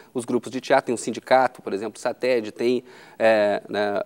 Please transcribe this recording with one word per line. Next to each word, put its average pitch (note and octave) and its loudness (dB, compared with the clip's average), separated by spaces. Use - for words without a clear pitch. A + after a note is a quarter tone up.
os A#2+ -4
grupos A#2+ -2
de B2+ -6
teatro, C3+ 0
tem A#2+ -2
o - -8
sindicato, B2+ 0
por G2+ -8
exemplo, G#2+ -8
o - -18
sated, A#2+ -2
tem, A#2+ 0
é, G#2+ 4
né, G#2 -2